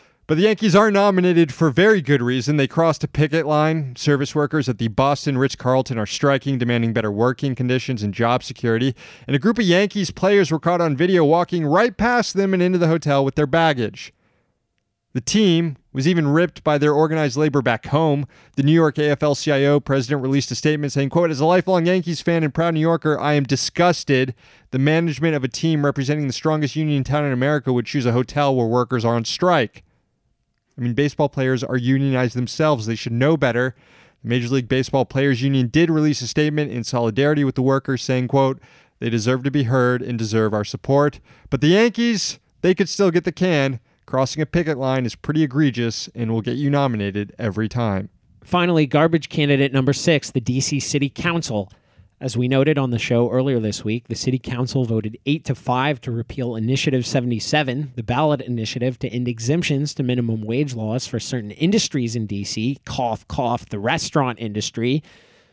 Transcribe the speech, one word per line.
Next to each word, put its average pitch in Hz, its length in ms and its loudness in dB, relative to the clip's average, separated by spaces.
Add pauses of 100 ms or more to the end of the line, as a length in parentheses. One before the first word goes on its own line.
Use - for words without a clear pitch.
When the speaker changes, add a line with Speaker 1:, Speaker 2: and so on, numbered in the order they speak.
(280)
Speaker 1:
But 156 80 0
the 170 80 2
Yankees 214 320 2
are 214 160 6
nominated 180 600 2
for 160 200 0
very 190 320 4
good 139 180 2
reason. 127 360 0
They 135 100 2
crossed 165 360 0
a 143 40 -4
picket 151 400 0
line, 151 480 0
service 143 400 0
workers 147 340 0
at 113 80 -2
the 113 120 0
Boston 139 500 0
Ritz-Carlton 131 580 0
are 107 80 -2
striking, 139 540 0
demanding 117 340 0
better 110 180 -2
working 123 440 0
conditions 123 480 -2
and 101 100 -2
job 117 300 0
security. 120 500 -2 (320)
And 135 100 0
a 139 40 2
group 202 180 2
of 233 80 2
Yankees 185 460 2
players 196 400 2
were 160 80 0
caught 175 220 0
on 156 140 0
video 170 300 4
walking 165 400 2
right 185 320 2
past 233 380 0
them 190 180 2
and 180 80 2
into 180 160 2
the 170 120 2
hotel 143 360 0
with 135 80 -2
their 151 140 0
baggage. 139 640 0 (1000)
The 127 80 -4
team 170 560 2 (140)
was 135 160 -2
even 170 200 2
ripped 160 360 0
by 147 140 2
their 147 160 2
organized 156 420 0
labor 143 280 0
back 117 240 -2
home. 147 400 0 (280)
The 139 60 0
New 143 100 4
York 160 280 4
A 147 100 2
F 147 140 -2
L 147 100 2
C 151 180 -2
I 139 140 2
O 143 140 4
president 135 420 -2
released 135 300 -2
a 123 40 -6
statement 147 380 -2
saying, 139 160 0
quote, 170 220 2
"As 131 80 -4
a 151 80 2
lifelong 180 400 2
Yankees 175 340 0
fan 170 220 0
and 143 100 -2
proud 165 220 0
New 156 40 0
Yorker, 156 400 0
I 147 140 0
am 143 100 2
disgusted 135 920 0 (340)
the 131 80 -4
management 156 580 2
of 131 80 -4
a 131 40 -2
team 156 360 -2
representing 143 440 0
the 123 60 -2
strongest 156 420 -2
union 151 220 0
in 135 60 0
town 147 220 0
in 143 60 0
America 135 420 0
would 120 140 -2
choose 135 180 -2
a 120 60 2
hotel 135 440 0
where 120 120 2
workers 120 360 0
are 117 120 2
on 117 100 -2
strike." 165 580 0 (920)
I 139 40 -8
mean, 120 120 -2
baseball 143 340 0
players 131 360 -2
are 127 120 -4
unionized 127 600 0
themselves. 123 500 0
They 113 80 -2
should 117 180 -8
know 135 240 2
better. 127 400 0 (460)
The 113 80 -6
Major 120 200 -2
League 127 200 0
Baseball 131 360 0
Players 135 360 0
Union 135 280 2
did 165 200 4
release 151 320 2
a 120 60 -8
statement 151 440 -2
in 117 120 -6
solidarity 131 600 0
with 131 120 0
the 131 80 0
workers, 135 400 0
saying, 127 240 0
quote, 135 320 2 (400)
"They 117 100 -4
deserve 117 320 0
to 135 100 -2
be 143 120 2
heard 123 400 2
and 120 160 -4
deserve 110 340 0
our 104 100 0
support. 139 560 0 (300)
But 127 120 -2
the 151 80 4
Yankees, 226 680 0 (240)
they 180 140 4
could 190 140 0
still 196 200 2
get 170 140 0
the 175 80 -4
can. 143 480 0 (260)
Crossing 131 360 -2
a 147 60 -2
picket 156 320 -2
line 131 260 0
is 110 80 -4
pretty 156 300 -2
egregious 123 720 0
and 117 160 -2
will 113 100 0
get 120 160 -4
you 143 140 0
nominated 104 640 0
every 107 320 -2
time." 107 400 -2 (340)
Speaker 2:
Finally, 170 440 2
garbage 156 420 2
candidate 143 420 2
number 135 220 2
six, - 380 0
the 131 100 -2
D 123 180 -2
C 139 200 -2
City 139 300 -2
Council. 156 640 -4 (480)
As 120 160 -6
we 123 120 0
noted 139 320 2
on 131 100 0
the 120 80 -2
show 120 320 0
earlier 131 300 0
this 107 260 -4
week, 113 220 -4
the 117 80 -8
City 131 240 -2
Council 127 440 -4
voted 110 440 -4
eight 151 180 -2
to 135 80 -2
five 127 480 -2
to 127 100 -8
repeal 120 440 -6
Initiative 127 500 0
seventy-seven, 131 880 -2
the 123 60 -8
ballot 135 400 0
initiative 120 560 -4
to 127 120 -6
end 123 180 -4
exemptions 139 640 -2
to - 80 -6
minimum 120 400 -2
wage 123 320 -2
laws 113 320 -4
for 117 140 -6
certain 110 320 -8
industries 139 640 -2
in 113 100 -4
D 101 180 -6
C. 117 420 -4
Cough, 117 420 -6
cough, 123 420 -4
the 110 80 -8
restaurant 123 640 -2
industry. 117 600 -4 (500)